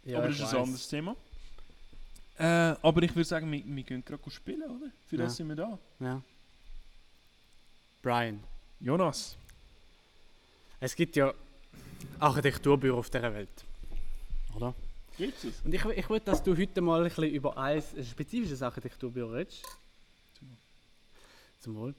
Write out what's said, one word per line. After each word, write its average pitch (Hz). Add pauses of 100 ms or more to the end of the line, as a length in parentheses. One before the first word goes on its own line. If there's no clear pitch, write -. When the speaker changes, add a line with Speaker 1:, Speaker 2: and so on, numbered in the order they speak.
Speaker 1:
Ja, 123
Speaker 2:
Aber 120
Speaker 1:
ich 147
Speaker 2:
das 143
ist -
ein 127
Speaker 1:
weiss. -
Speaker 2:
anderes 131
Thema. 165 (1200)
Äh, 160 (380)
aber 165
ich 170
würde 165
sagen, 160
wir, 147
wir 135
gehen 127
gerade -
spielen, -
oder? 254 (160)
Für 165
das 120
Speaker 1:
Ja. 120
Speaker 2:
sind 160
wir 151
da. 196 (220)
Speaker 1:
Ja. 131 (1800)
Brian. 117 (400)
Speaker 2:
Jonas. 156 (1400)
Speaker 1:
Es 127
gibt -
ja 139 (840)
Architekturbüro 135
auf 117
dieser 120
Welt. 101 (880)
Oder? 120 (420)
Speaker 2:
Gibt's 233
es? -
Speaker 1:
Und 156
ich, 185
ich 208
will, 220
dass -
du 185
heute 196
mal 170
ein 170
bisschen 160
über 143
ein, 143 (140)
ein 135
spezifisches 147
Architekturbüro 123
redest. 156 (720)
Speaker 2:
Zum 139
Wohl. 123 (1040)
Speaker 1:
Zum 113
Wohl. 120